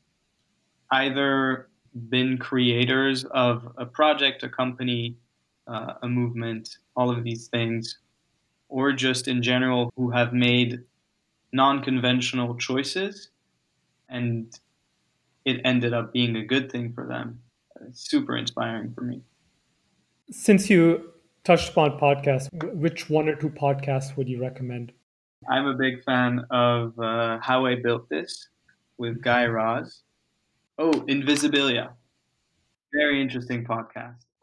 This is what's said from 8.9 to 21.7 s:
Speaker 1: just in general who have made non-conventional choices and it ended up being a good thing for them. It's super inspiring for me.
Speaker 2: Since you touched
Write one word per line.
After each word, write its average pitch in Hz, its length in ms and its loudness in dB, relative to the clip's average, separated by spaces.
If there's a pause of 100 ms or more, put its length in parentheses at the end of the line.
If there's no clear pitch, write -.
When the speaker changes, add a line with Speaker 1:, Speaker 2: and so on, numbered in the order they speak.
Speaker 1:
just 131 360 -2
in 123 140 0
general 123 540 2
who 123 140 -2
have 120 220 2
made 123 480 2 (720)
non-conventional 127 1040 2
choices 139 720 -4 (800)
and 117 500 -4 (840)
it 127 200 0
ended 120 300 2
up 117 180 -4
being 120 240 0
a 107 80 -4
good 135 260 0
thing 120 220 -6
for 127 140 -12
them. 123 340 -8 (480)
It's - 200 -16
super - 280 0
inspiring 120 580 -6
for - 80 -12
me. 123 200 -6 (1080)
Speaker 2:
Since - 380 4
you 165 420 6 (340)
touched 170 260 4